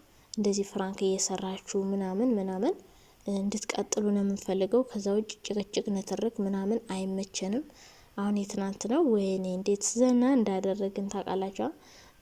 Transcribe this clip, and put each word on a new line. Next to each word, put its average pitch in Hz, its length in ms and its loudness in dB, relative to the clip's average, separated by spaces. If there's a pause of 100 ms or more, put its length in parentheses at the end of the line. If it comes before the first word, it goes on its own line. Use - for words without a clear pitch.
(340)
እንደዚህ 202 320 2
ፍራንክ 196 360 -4
እየሰራችሁ 190 840 -2
ምናምን 196 500 0
ምናምን 190 380 0 (580)
እንድትቀጥሉ 208 760 -2
ነው 202 160 2
የምንፈልገው። 196 600 2
ከዛ 202 300 -6
ውጭ 214 180 -2 (120)
ጭቅጭቅ፣ - 460 -4
ንትርክ 196 500 -2
ምናምን 196 400 0 (100)
አይመቸንም። 190 720 -4 (540)
አሁን 208 200 0
የትናንት 196 500 -4
ነው፣ 262 200 2
ወይኔ 190 460 2
እንዴት 196 360 0
ዘና 247 340 6 (100)
እንዳደረግን 196 760 0
ታውቃላችሁ? 190 580 -2 (540)